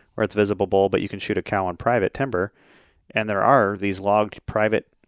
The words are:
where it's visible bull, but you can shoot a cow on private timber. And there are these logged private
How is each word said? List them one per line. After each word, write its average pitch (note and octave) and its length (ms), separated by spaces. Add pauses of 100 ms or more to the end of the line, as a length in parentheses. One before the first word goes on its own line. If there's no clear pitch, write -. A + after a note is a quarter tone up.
(160)
where A2 100
it's G2+ 100
visible G2+ 320
bull, G2 220
but F#2+ 120
you G2 60
can G2+ 120
shoot G2+ 180
a F2+ 40
cow F#2+ 260
on F2 100
private A#2 360
timber. G#2+ 380 (600)
And A2 180
there G2+ 140
are A2 340
these G2 240
logged G#2 440
private G#2+ 420 (200)